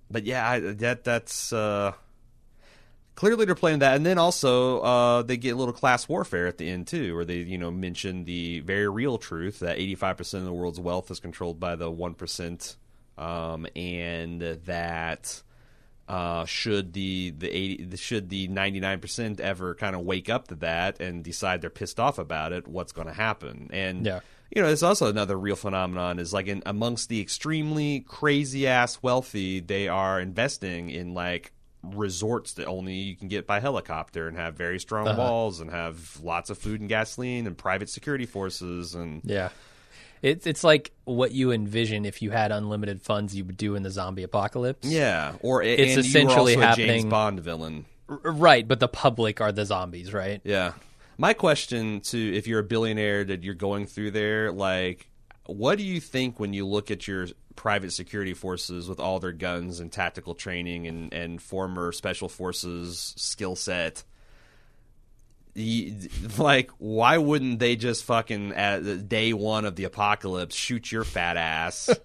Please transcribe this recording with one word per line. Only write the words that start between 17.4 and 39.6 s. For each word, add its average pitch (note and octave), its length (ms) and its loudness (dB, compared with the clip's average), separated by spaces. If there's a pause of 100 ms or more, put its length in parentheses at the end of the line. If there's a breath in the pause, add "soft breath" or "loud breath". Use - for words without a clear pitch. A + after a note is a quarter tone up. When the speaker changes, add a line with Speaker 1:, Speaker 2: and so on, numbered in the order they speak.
Speaker 1:
eighty, F#2+ 340 -2
the, F2+ 120 -10
should G2+ 320 -4
the F#2+ 200 -4
ninety-nine F#2+ 520 0
percent G#2+ 400 -6
ever F2+ 340 -4
kinda F#2+ 240 -4
wake F#2 300 -2
up A#2+ 200 -2
to F2 80 -12
that E2 440 -2
and F2 240 -6
decide F2+ 360 -2
they're E2+ 100 -8
pissed - 300 -8
off C3+ 180 2
about D#2+ 340 -4
it, F2+ 160 -6
what's E2+ 240 -8
gonna D#2+ 220 -10
happen? G#2 580 -4
And, F#2 320 -2
Speaker 2:
Yeah. F#2 160 -2 (340 soft breath)
Speaker 1:
you G#3+ 60 4
know, E3+ 80 6
it's D3+ 140 4
also F3 260 4
another G2+ 300 0
real G2 180 0
phenomenon F2+ 600 -2
is, E2+ 140 -6
like, G2 140 -2
in, G2 200 -4
amongst A2+ 420 -2
the A2+ 140 -2
extremely D3+ 800 -2
crazy-ass C3+ 1000 2
wealthy, G#2+ 580 0
they G2 280 0
are F#2+ 320 2
investing F#2 680 -2
in, F2 240 -6
like, F2+ 380 -4 (300)
resorts G2+ 720 -2
that F2 120 -8
only F#2 280 -4
you F#2+ 220 -6
can F#2+ 120 -10
get F#2+ 180 -4
by G2+ 140 2
helicopter E2+ 680 -4
and E2 80 -8
have E2 180 -6
very F2 240 -4
strong G#2+ 300 -2
Speaker 2:
Uh-huh. G#2+ 120 2
Speaker 1:
walls A2+ 400 0
and D#2+ 100 -10
have E2 520 -8
lots E2+ 280 -4
of G2+ 80 -10
food G#2+ 220 -4
and G#2 80 -8
gasoline A#2 580 -2
and F2 120 -6
private F#2+ 320 -2
security C3+ 360 -4
forces F2 680 -6
and E2 300 -8
Speaker 2:
Yeah. G2 240 -2 (760 soft breath)